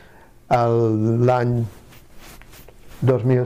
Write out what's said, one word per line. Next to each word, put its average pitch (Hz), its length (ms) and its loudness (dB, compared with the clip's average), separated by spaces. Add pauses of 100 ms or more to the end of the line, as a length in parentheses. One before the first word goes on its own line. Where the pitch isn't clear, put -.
(560)
El, 117 220 2 (500)
l'any 120 300 0 (1500)
dos 120 240 0
mil 127 200 2